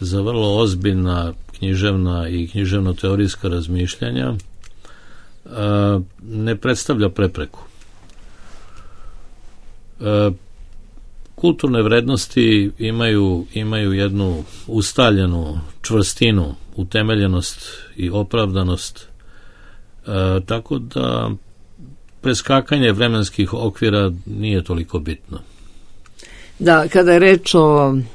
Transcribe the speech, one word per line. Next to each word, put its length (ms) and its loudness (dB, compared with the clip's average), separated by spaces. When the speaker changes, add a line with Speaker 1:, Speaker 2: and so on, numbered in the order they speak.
Speaker 1:
za 200 -2
vrlo 360 2
ozbiljna 760 2
književna 720 0
i 200 -4
književno-teorijska 1000 0
razmišljanja, 840 -2
e, 40 -4
ne 340 -2
predstavlja 520 0
prepreku. 560 -2
E, 300 2
kulturne 480 2
vrednosti 960 2
imaju, 760 2
imaju 380 -2
jednu 520 0
ustaljenu 920 2
čvrstinu, 720 2
utemeljenost 920 0
i 140 -4
opravdanost, 1000 -2
e, 400 0
tako 320 -4
da 520 -2
preskakanje 720 2
vremenskih 640 2
okvira 580 0
nije 380 -2
toliko 340 -4
bitno. 400 -8
Speaker 2:
Da, 340 4
kada 200 6
je 60 8
reč 360 6
o 400 6